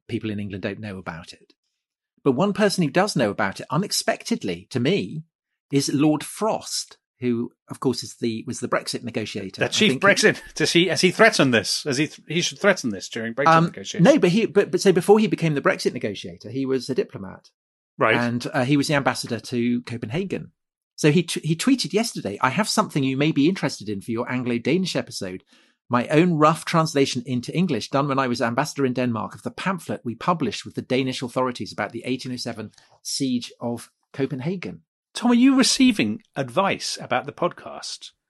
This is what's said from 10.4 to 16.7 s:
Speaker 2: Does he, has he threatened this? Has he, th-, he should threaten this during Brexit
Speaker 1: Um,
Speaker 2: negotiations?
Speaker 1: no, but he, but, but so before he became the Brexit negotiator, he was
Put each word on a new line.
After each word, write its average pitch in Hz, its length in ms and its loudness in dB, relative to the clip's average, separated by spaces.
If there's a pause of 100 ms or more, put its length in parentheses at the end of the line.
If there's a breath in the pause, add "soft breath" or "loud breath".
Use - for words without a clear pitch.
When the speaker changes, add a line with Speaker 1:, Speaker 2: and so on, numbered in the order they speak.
Speaker 2:
Does - 180 0
he, 175 160 6
has 156 120 0
he 185 100 6
threatened 170 440 6
this? - 300 0
Has 139 120 -2
he, 147 120 2
th-, - 200 -18
he 160 140 -2
should 139 180 -6
threaten 185 300 2
this 95 180 -8
during 113 260 -6
Brexit 147 220 2
Speaker 1:
Um, 165 80 6
Speaker 2:
negotiations? 156 400 0
Speaker 1:
no, 285 140 8
but 180 120 4
he, 202 160 2
but, 170 240 2
but 175 100 0
so 196 120 6
before 202 260 6
he 214 80 4
became 160 280 0
the 139 80 -2
Brexit 165 320 0
negotiator, 104 560 -8
he 135 160 -4
was 131 240 -2